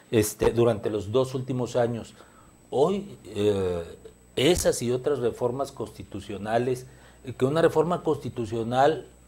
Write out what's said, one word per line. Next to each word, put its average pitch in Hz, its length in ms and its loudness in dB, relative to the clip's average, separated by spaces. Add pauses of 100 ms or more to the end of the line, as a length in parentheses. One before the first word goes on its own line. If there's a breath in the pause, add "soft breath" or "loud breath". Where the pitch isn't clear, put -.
(100 loud breath)
este, 113 400 2
durante 117 400 2
los 104 220 -4
dos 127 240 2
últimos 127 400 -4
años. 117 400 -2 (540 soft breath)
Hoy, 151 460 0 (100)
eh, 98 580 0 (500)
esas 165 480 2
y 120 80 0
otras 127 300 -2
reformas 120 500 -2
constitucionales, 107 1160 -4 (380 soft breath)
eh, 127 100 -12
que 127 100 0
una 156 180 2
reforma 165 400 2
constitucional 123 1040 0 (220)